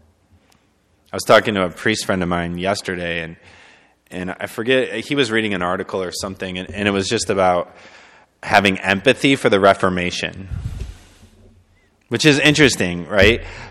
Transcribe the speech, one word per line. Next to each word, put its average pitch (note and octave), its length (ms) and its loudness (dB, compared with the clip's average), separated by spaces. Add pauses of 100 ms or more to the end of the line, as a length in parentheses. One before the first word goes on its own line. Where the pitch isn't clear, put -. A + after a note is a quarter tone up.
(1120)
I - 40 -10
was G2 80 -8
talking A2 320 4
to F#2+ 80 0
a F2+ 60 0
priest G#2+ 360 -4
friend F#2+ 160 -2
of F2 80 -2
mine F2 300 -4
yesterday, F2 640 -4
and, E2 160 -12 (720)
and F2+ 300 -8
I G2+ 80 -8
forget, A#2+ 460 -2 (120)
he D3 100 -6
was C3 160 0
reading A2 220 0
an F2+ 80 -4
article F#2 400 -4
or F2+ 100 -6
something, F#2+ 460 -10
and, F#2 140 -10
and G2+ 160 -4
it G#2 40 2
was G2 160 0
just A2 220 -2
about F#2 460 0 (680)
having G2 360 4
empathy A2 560 2
for B2+ 140 0
the G#2 100 4
Reformation, F#2 880 2 (1600)
which A#2+ 160 -2
is C#3+ 140 6
interesting, A#2+ 680 2
right? G2+ 360 4 (280)